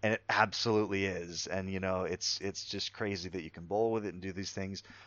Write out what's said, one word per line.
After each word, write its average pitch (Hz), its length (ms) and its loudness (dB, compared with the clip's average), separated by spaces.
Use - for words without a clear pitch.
And 110 100 4
it 110 160 -2
absolutely 107 760 4
is. 87 420 -2
And, 95 240 -2
you 95 80 0
know, 92 240 2
it's, - 360 -2
it's 98 260 -4
just - 280 -4
crazy 98 360 -2
that 90 120 -4
you 78 80 -8
can 85 160 -12
bowl 107 260 2
with 110 140 0
it 92 80 -2
and 90 80 -10
do 95 100 -4
these 92 200 -6
things. 95 320 -6